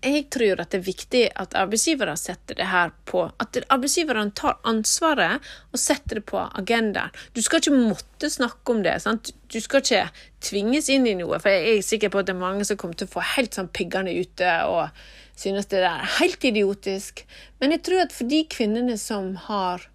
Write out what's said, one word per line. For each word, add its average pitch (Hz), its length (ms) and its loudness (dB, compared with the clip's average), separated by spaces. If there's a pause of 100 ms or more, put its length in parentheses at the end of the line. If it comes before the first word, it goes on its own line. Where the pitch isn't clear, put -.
jeg 285 280 2
tror 214 280 4
at - 120 -6
det 196 60 0
er 180 60 -6
viktig 214 360 0 (200)
at - 160 -8
arbeidsgivere 208 640 0
setter - 400 -10
det 180 100 -2
her 175 220 2 (180)
på, 180 140 2 (180)
at - 160 -4 (160)
arbeidsgiverne 254 640 0
tar - 300 0
ansvaret 220 760 2 (280)
og - 100 -2
setter - 380 -2
det 208 100 -12
på 190 140 -2
agendaen. 202 680 -2 (200)
Du 233 80 -4
skal 320 200 2
ikke 285 120 4
måtte 247 560 2
snakke 240 460 -2
om 208 100 0
det, - 160 2
sant? 220 300 -4 (180)
Du - 140 -8
skal 277 180 2
ikke 247 220 2 (420)
tvinges 233 480 0
inn 262 160 4
i 196 80 2
noe, 170 240 -2
for 202 120 4
jeg 202 260 4
er 185 100 -4
sikker 214 240 0
på 202 80 2
at 190 80 -2
det 185 60 -2
er 185 80 -6
mange 196 240 -2
som 202 100 -2
kommer 170 220 -10
til 196 100 -8
å - 60 -12
få 175 100 -2 (100)
helt 247 220 0
sånn 190 160 -8
piggene 185 400 -4
ute 180 400 0 (160)
og 170 160 0 (500)
synes 196 360 -4
det 190 100 2
der 180 80 4
er 160 300 -4
helt 359 280 2
idiotisk. 202 800 -2 (340)
Men 277 160 2
jeg - 140 -4
tror 370 160 4
at - 100 -12
for 240 140 -4
de 311 220 2
kvinnene 226 500 0
som 190 320 -4 (160)
har 185 460 -2